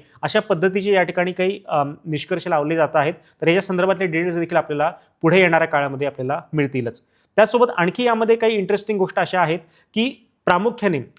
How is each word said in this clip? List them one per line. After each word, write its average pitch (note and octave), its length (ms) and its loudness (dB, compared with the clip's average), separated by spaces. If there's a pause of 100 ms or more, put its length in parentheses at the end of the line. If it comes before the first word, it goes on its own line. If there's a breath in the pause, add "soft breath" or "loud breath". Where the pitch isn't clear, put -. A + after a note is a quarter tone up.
(220 soft breath)
अशा D3+ 180 0
पद्धतीचे F#3+ 520 0
या F#3 120 4
ठिकाणी F3+ 280 -2
काही, F#3+ 360 -2
अ, D3 160 0 (220)
निष्कर्ष D#3+ 420 -6
लावले D#3+ 280 0
जात D#3 200 0
आहेत. D3+ 180 2 (280 soft breath)
तर D#3 60 2
याच्या F3+ 140 4
संदर्भातले F#3+ 440 -2
डिटेल्स E3+ 320 -2
देखील E3+ 200 -2
आपल्याला D3+ 360 -2 (280 loud breath)
पुढे E3 180 4
येणाऱ्या E3 280 4
काळामध्ये C#3+ 400 -2
आपल्याला C3+ 340 -6 (120)
मिळतीलच. C3 480 -2 (340)
त्याचसोबत A3+ 300 4 (120)
आणखी F3 260 -2
यामध्ये A3+ 320 2
काही A3+ 200 0
इंटरेस्टिंग G#3 440 -2
गोष्ट F#3 200 -2
अशा F3+ 220 0
आहेत E3 180 0 (340 soft breath)
की A#3+ 380 -4 (140)
प्रामुख्याने F#3+ 540 0 (200)